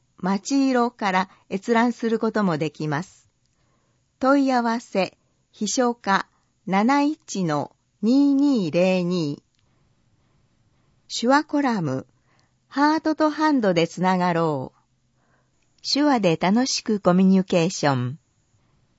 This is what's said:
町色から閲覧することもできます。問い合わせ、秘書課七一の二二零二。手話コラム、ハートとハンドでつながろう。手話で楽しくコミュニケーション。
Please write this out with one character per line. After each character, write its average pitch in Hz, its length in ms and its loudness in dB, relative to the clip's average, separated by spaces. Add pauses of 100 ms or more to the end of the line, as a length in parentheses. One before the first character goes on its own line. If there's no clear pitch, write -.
(180)
町 202 500 -2
色 247 220 0
か 196 220 -6
ら 185 180 -2 (200)
閲 196 240 -4
覧 233 180 2
す 233 160 -6
る 220 100 0
こ 220 140 -2
と 214 120 0
も 160 140 0
で 156 120 -4
き 151 180 -8
ま 151 140 -4
す。 - 260 -20 (880)
問 269 280 2
い 262 60 0
合 240 100 0
わ 233 180 -2
せ、 - 380 -6 (320)
秘 208 180 -8
書 240 260 -2
課 196 320 -4 (400)
七 233 360 2
一 285 420 -4
の 147 280 -4 (300)
二 277 320 4
二 269 360 0
零 180 340 2
二。 170 380 -4 (1700)
手 - 200 -4
話 285 160 4
コ 285 180 -2
ラ 233 200 -2
ム、 131 240 -4 (640)
ハ 302 280 0
ー 311 40 -2
ト 311 140 -2
と 302 160 0
ハ 311 220 0
ン 262 80 2
ド 190 140 2
で 170 120 2
つ 170 160 -8
な 185 160 2
が 180 140 0
ろ 151 420 -2
う。 - 40 -20 (1080)
手 269 160 0
話 277 180 2
で 170 160 2
楽 220 300 0
し - 160 -6
く 214 180 -2
コ 175 140 2
ミ 190 100 4
ュ - 20 6
ニ 190 180 4
ケ 170 220 0
ー 190 40 -2
シ - 160 -4
ョ 139 80 2
ン。 123 240 -4 (800)